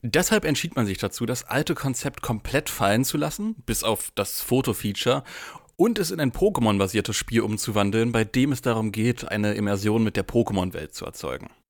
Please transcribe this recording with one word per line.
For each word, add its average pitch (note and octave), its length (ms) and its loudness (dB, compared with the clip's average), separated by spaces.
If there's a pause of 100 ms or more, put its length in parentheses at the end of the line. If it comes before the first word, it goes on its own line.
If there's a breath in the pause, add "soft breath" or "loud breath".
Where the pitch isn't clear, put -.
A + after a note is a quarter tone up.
Deshalb F3 420 2
entschied D3+ 320 0
man A#2 100 2
sich F#2+ 120 -2
dazu, G#2+ 280 -4
das A#2+ 160 -4
alte D3+ 320 0
Konzept - 480 -4
komplett B2+ 480 -2
fallen G#2+ 340 4
zu - 120 -2
lassen, G3+ 400 -2 (100)
bis A2 160 -2
auf - 320 -2
das - 260 -4
Foto-Feature, B2 840 0 (520 loud breath)
und A3+ 220 4
es F3+ 140 -2
in E3+ 80 -4
ein C3 120 2
Pokémon-basiertes G#2+ 840 2
Spiel - 240 2
umzuwandeln, G#2+ 720 2
bei A2+ 120 4
dem B2+ 280 2
es B2+ 80 -2
darum A2+ 320 0
geht, A2+ 340 0
eine G#2 280 0
Immersion G#2 500 2
mit G#2+ 120 0
der G2 80 -2
Pokémon-Welt F#2 720 0
zu - 120 -10
erzeugen. - 420 -8 (220)